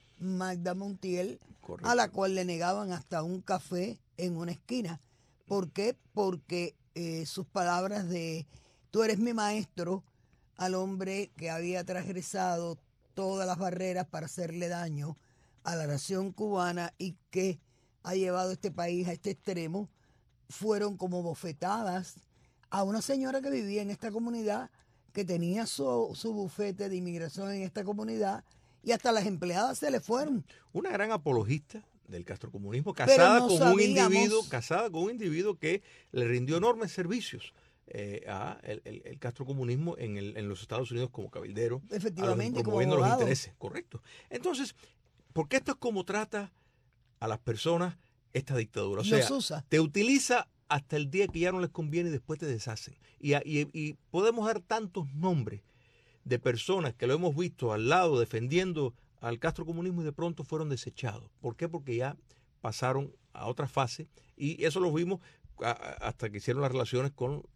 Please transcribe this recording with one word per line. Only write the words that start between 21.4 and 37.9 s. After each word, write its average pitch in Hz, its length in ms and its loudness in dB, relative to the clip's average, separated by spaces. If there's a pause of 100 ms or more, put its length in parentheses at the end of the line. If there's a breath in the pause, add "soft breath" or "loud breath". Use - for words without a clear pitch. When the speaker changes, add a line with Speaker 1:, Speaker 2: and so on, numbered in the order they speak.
Speaker 1:
a 196 140 2
una 208 180 0
señora 269 400 0
que 269 80 -4
vivía 208 320 0
en 202 80 -4
esta 208 220 -6
comunidad, 226 580 -2 (440 soft breath)
que 202 120 -2
tenía 175 400 0
su, 123 500 0
su 226 180 -4
bufete 202 560 -4
de 190 60 -4
inmigración 180 560 -6
en 196 120 -4
esta 196 200 -6
comunidad, 214 600 -2 (400 soft breath)
y 220 80 2
hasta 233 200 4
las 214 160 4
empleadas 185 500 0
se 294 140 0
le 247 80 2
fueron. 254 440 0 (300 loud breath)
Speaker 2:
Una 381 160 -2
gran 208 220 0
apologista 147 720 0 (240)
del 87 180 -10
castrocomunismo, 101 680 -6
Speaker 1:
Pero - 140 2
Speaker 2:
casada 254 320 12
Speaker 1:
no 247 80 2
Speaker 2:
con 196 60 4
un 165 60 4
Speaker 1:
sabíamos. 190 540 8
Speaker 2:
individuo, 208 360 4
casada 170 400 -2
con 165 140 -2
un 208 80 0
individuo 196 480 -2
que 170 240 -2 (280 loud breath)
le 120 160 0
rindió 123 300 2
enormes 226 340 2
servicios, 180 600 -4 (320 soft breath)
eh, 101 420 -8